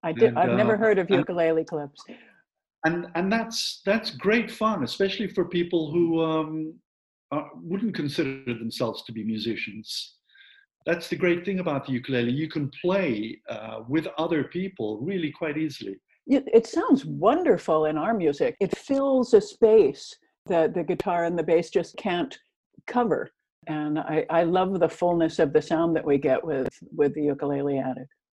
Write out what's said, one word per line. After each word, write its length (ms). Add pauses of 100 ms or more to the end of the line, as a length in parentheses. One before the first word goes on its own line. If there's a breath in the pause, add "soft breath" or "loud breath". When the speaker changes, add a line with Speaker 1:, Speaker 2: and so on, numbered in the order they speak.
Speaker 1:
I 80
did, 160
Speaker 2:
And, 100
Speaker 1:
I've 180
never 200
Speaker 2:
uh, 20
Speaker 1:
heard 220
of 80
Speaker 2:
and 80
Speaker 1:
ukulele 480
clubs. 360 (840 loud breath)
Speaker 2:
and, 320
and 160
that's, 520
that's 280
great 360
fun, 360
especially 420
for 200
people 440
who, 320
um, 520 (580)
uh, 100 (140)
wouldn't 400
consider 480
themselves 580
to 100
be 120
musicians. 920 (720 soft breath)
That's 220
the 80
great 280
thing 140
about 260
the 80
ukulele. 380
You 180
can 220 (100)
play, 600 (100)
uh, 380
with 180 (100)
other 280
people 580
really 300
quite 260
easily. 380 (320)
Speaker 1:
It, 160 (100)
it 140
sounds 360
wonderful 840
in 120
our 160
music. 460
It 180
fills 560
a 60
space 760 (320)
that 260
the 120
guitar 400
and 120
the 60
bass 280
just 260
can't 420 (480)
cover. 420 (380)
And 320
I, 320
I 140
love 340
the 100
fullness 520
of 120
the 80
sound 360
that 100
we 120
get 260
with, 240 (260)
with 200
the 100
ukulele 560
added. 260 (300)